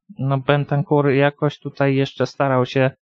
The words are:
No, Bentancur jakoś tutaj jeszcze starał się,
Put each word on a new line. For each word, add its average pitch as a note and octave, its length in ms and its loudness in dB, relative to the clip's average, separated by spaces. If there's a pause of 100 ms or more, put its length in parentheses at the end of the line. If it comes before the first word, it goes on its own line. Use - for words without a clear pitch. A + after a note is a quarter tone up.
(180)
No, C3+ 200 -2
Bentancur C#3+ 720 0
jakoś C#3+ 480 0
tutaj C#3 380 -2
jeszcze C3+ 300 -2
starał C3 400 0
się, C3 240 0 (120)